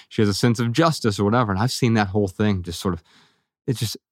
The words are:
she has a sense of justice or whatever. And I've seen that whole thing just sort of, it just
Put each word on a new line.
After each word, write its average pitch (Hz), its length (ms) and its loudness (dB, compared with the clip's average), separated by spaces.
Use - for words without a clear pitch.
she - 120 -2
has 104 80 4
a 98 40 2
sense 120 260 2
of 117 120 -2
justice 139 480 0
or 104 40 0
whatever. 107 280 2
And 95 80 0
I've 123 120 0
seen 113 240 0
that 104 140 2
whole 101 180 0
thing 101 340 -2
just 87 180 -10
sort 95 140 -2
of, 87 80 -8
it 120 120 -2
just - 200 -4